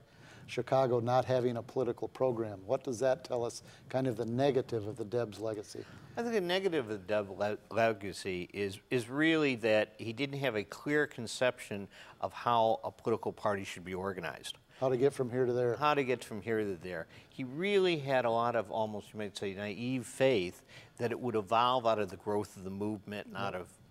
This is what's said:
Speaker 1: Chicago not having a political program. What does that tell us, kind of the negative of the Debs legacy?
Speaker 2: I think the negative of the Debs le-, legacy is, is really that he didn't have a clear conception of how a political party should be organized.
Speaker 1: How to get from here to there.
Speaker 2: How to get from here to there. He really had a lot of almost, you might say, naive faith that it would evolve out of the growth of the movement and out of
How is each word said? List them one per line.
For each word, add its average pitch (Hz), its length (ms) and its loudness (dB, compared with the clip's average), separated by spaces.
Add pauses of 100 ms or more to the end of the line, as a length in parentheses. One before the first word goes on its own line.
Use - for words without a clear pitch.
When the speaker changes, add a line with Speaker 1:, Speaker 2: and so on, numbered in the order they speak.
(460)
Speaker 1:
Chicago 127 540 2
not 123 240 4
having 123 320 2
a 113 60 -4
political 113 460 -2
program. 113 580 -2
What 131 180 -2
does 123 160 -4
that 127 240 2
tell 120 200 -2
us, 113 180 -6 (260)
kind 131 180 0
of 120 100 0
the 113 100 -2
negative 120 600 2
of 107 100 -6
the 110 80 -6
Debs 107 360 -2
legacy? 107 440 -6 (320)
Speaker 2:
I 240 60 -2
think 233 120 -2
the 214 60 4
negative 175 500 0
of 107 100 -4
the 90 60 -18
Debs 104 240 2
le-, 101 280 -2 (120)
legacy 98 840 0
is, 101 260 -4 (120)
is 120 180 0
really 151 480 2
that 107 420 4
he 107 140 -6
didn't 139 260 -4
have 131 180 0
a 104 80 0
clear 147 420 0
conception 110 840 -2 (320)
of - 120 -2
how 113 520 4
a - 60 -4
political 110 420 -2
party 101 320 -2
should 92 200 -10
be 92 100 -6
organized. 90 600 -6 (240)
Speaker 1:
How 131 80 2
to 131 80 2
get 139 160 6
from 131 160 -2
here 127 160 2
to 120 80 2
there. 120 240 2
Speaker 2:
How 147 180 4
to 143 100 2
get 123 180 0
from 107 180 -10
here 110 200 0
to 101 160 -2
there. 85 320 -8 (200)
He - 140 -10
really 175 560 0
had 135 260 2
a 120 60 2
lot 117 240 2
of 104 160 0
almost, 107 420 -4
you 107 60 -12
might 104 180 -6
say, 98 160 -4
naive 104 540 -4
faith 110 560 2 (360)
that 120 120 0
it 117 80 -4
would 123 160 -2
evolve 113 500 4
out 113 140 4
of 101 120 -2
the 95 60 -14
growth 104 400 -2
of 101 60 -14
the 92 80 -8
movement 101 560 -6
and - 100 -12
out 98 200 -4
of 92 120 -10 (220)